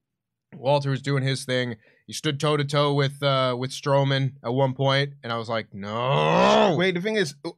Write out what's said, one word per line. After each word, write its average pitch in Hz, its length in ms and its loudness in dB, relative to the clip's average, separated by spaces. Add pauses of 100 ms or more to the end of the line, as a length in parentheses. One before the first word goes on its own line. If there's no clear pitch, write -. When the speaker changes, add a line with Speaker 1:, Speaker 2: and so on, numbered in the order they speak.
(540)
Speaker 1:
Walter 139 360 0
was 131 120 -2
doing 139 220 0
his 131 200 -2
thing. 123 300 -2 (320)
He 110 80 -14
stood 147 260 -4
toe-to-toe 147 540 2
with, 139 280 0
uh, 131 360 2
with 127 120 -6
Strowman 139 600 0 (100)
at 117 120 -4
one 131 180 2
point, 139 400 0 (100)
and 117 80 -8
I 117 60 -4
was 113 140 -6
like, 110 240 -6
"No!" 156 1040 2
Speaker 2:
Wait, 185 160 2
the 175 80 -4
thing 214 140 -2
is, 165 180 -2 (240)